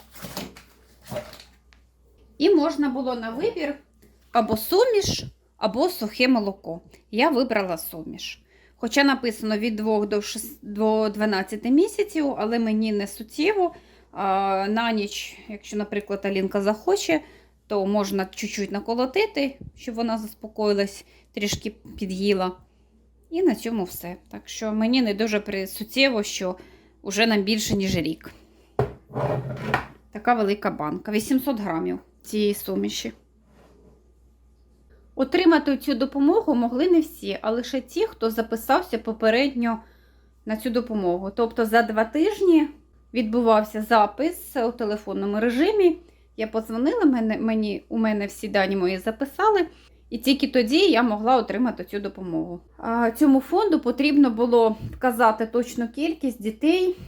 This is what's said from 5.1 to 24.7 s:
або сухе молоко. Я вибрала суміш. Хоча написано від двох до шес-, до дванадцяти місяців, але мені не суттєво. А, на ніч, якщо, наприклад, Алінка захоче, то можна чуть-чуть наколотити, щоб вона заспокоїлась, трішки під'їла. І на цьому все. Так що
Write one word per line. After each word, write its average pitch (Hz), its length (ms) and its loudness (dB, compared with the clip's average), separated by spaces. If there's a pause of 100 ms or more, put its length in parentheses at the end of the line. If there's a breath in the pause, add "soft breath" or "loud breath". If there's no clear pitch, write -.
або 247 320 0
сухе 247 380 0
молоко. 196 540 0 (300 soft breath)
Я 254 180 4
вибрала 214 480 0
суміш. - 640 -12 (340 soft breath)
Хоча 277 280 0
написано 233 540 0
від 220 180 -2
двох 214 320 0
до 208 140 0
шес-, - 400 -10
до 214 480 0
дванадцяти 208 600 -2
місяців, 320 680 2
але 226 220 -2
мені 220 340 0
не 202 140 -2
суттєво. 339 680 -2 (360 loud breath)
А, 196 580 0
на 226 220 0
ніч, 208 560 -6
якщо, 208 300 -10
наприклад, 202 460 -4
Алінка 196 380 -2
захоче, 311 600 0 (460 loud breath)
то 196 180 -2
можна 196 400 0
чуть-чуть 202 460 -8
наколотити, 262 880 -2 (180)
щоб 233 180 -12
вона 226 220 -2
заспокоїлась, 214 880 -4 (280 soft breath)
трішки 208 360 -4 (280)
під'їла. 190 540 0 (800)
І 339 120 -2
на 294 140 4
цьому 226 280 -4
все. 175 320 -10 (140)
Так 208 160 -14
що 214 280 -6